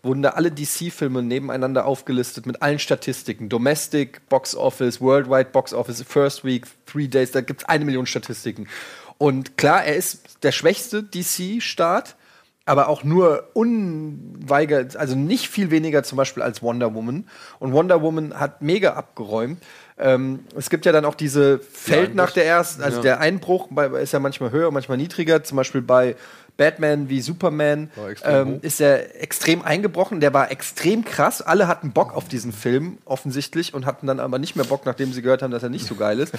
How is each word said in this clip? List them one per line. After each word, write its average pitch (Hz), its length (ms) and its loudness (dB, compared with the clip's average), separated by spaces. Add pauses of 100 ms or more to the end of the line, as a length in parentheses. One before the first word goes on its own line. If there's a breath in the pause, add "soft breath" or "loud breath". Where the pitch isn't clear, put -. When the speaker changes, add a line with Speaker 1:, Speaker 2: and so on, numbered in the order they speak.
Speaker 1:
wurden 131 200 -2
da 139 80 4
alle 170 200 0
D-C-Filme 143 720 -4
nebeneinander 131 640 -2
aufgelistet 123 640 -4
mit 123 160 -8
allen 143 160 0
Statistiken. 117 720 -4
Domestic, 139 800 -2
Box 135 260 0
Office, 127 460 -2
Worldwide, 131 500 4
Box - 220 0
Office, 120 340 -4
First 139 340 2
Week, 127 220 -2 (260)
Three 147 180 -4
Days, 127 240 2
da 131 100 0
gibt's 139 240 -10
eine 151 180 2
Million 131 220 -2
Statistiken. 110 600 -8 (520 loud breath)
Und 135 380 0
klar, 160 260 4
er 147 140 0
ist - 460 -8
der 139 100 2
schwächste 202 500 0
D-C-Staat, 180 1120 -4 (500 soft breath)
aber 143 220 4
auch 151 140 0
nur 160 520 4
unweiger-, 151 1300 0 (100)
also 131 180 -2
nicht 165 320 0
viel 190 220 0
weniger 156 320 2
zum - 140 -8
Beispiel 131 260 -2
als 120 200 -6
Wonder 117 320 -2
Woman. 120 320 -6 (320 loud breath)
Und 131 140 -4
Wonder 170 300 4
Woman 156 360 -2
hat 143 220 -4
mega 170 320 2
abgeräumt. 120 720 -6 (360 loud breath)
Ähm, 131 420 0 (140)
es 139 140 -8
gibt 170 160 -2
ja 180 80 6
dann 151 140 4
auch 151 80 -2
diese 139 460 4
Fällt - 500 0
Speaker 2:
Einbruch. - 40 -10 (120)
Speaker 1:
nach 180 60 0
der 175 120 4
ersten, 170 380 0
also 135 160 -2
Speaker 2:
Ja. 120 40 -4
Speaker 1:
der 131 180 2
Einbruch 180 500 0
bei, 143 160 0
ist 135 260 -4
ja 147 60 2
manchmal 135 320 -4
höher, 156 200 2
manchmal 135 280 -2
niedriger. 160 440 0
Zum 139 140 -6
Beispiel 131 240 0
bei 127 360 4 (420 loud breath)
Batman 151 500 2
wie 135 140 -2
Superman, 151 720 -2
Speaker 2:
War 104 140 -10
extrem 139 240 -2 (140)
Speaker 1:
ähm, 135 80 -2
Speaker 2:
hoch. 147 80 -12
Speaker 1:
ist 156 180 -4
er 139 400 2
extrem 165 400 0
eingebrochen. 180 580 0
Der 139 140 4
war 135 160 4
extrem 214 560 -2
krass. - 340 0
Alle 175 280 2
hatten 165 240 -2
Bock - 220 2
auf - 140 -6
diesen 117 240 -6
Film 127 540 -2
offensichtlich 139 680 -6
und 135 140 -6
hatten 139 200 -6
dann 135 140 -2
aber 127 180 -4
nicht - 180 -6
mehr 131 100 0
Bock, 135 180 -2
nachdem 131 300 -4
sie 127 80 -10
gehört 127 200 4
haben, 131 100 -4
dass 117 100 -6
er 123 80 -6
nicht 135 160 -8
so 113 80 -8
geil 107 260 0
ist. - 180 -4